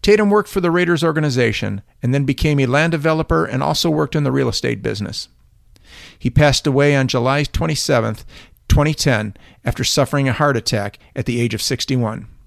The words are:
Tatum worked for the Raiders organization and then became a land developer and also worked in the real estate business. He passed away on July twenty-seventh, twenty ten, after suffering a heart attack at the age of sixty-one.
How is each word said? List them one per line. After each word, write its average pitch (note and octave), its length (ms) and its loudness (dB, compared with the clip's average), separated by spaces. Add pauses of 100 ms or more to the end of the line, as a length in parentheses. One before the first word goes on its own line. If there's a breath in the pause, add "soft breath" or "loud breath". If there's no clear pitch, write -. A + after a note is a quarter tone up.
Tatum G#3 280 4
worked G#3 200 2
for G3+ 100 -4
the E3+ 120 0
Raiders E3+ 340 2
organization B2 760 0 (220)
and B2 100 0
then C#3+ 120 0
became C#3+ 340 0
a C3 60 4
land D3+ 260 2
developer D#3+ 540 0
and C3+ 180 -4
also D#3 260 0
worked D3+ 240 -2
in D3 120 0
the C3 80 0
real C3+ 160 2
estate A2+ 320 -4
business. G#2+ 480 -6 (920 loud breath)
He A#2+ 100 -2
passed D3 380 4
away C#3+ 300 2
on C3 100 2
July C3+ 380 0
twenty-seventh, C3 800 -2 (420 loud breath)
twenty D3+ 260 4
ten, G#2+ 400 0 (300 soft breath)
after A#2 220 -2
suffering C#3 420 0
a B2 60 0
heart C#3+ 240 2
attack G2+ 420 -4 (160 soft breath)
at B2+ 100 -4
the A#2+ 140 -2
age A#2 140 0
of G#2+ 80 -6
sixty-one. A2+ 680 -4 (200)